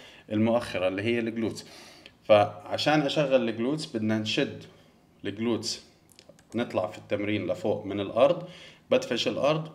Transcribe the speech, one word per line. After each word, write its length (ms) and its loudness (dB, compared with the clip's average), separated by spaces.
المؤخرة 560 2
اللي 140 -2
هي 180 0
الجلوتس. 460 -4
فعشان 800 4
أشغل 480 2
الجلوتس 460 -4
بدنا 240 0
نشد 440 -2
الجلوتس، 640 -4
نطلع 320 -2
في 100 -14
التمرين 500 -2
لفوق 380 -2
من 140 -4
الأرض، 440 2
بدفش 360 0
الأرض 480 0